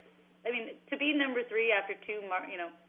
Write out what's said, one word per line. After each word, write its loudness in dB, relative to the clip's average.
I 0
mean, -6
to 0
be 2
number 2
three 4
after 0
two, -6
Mar-, -2
you -8
know, -4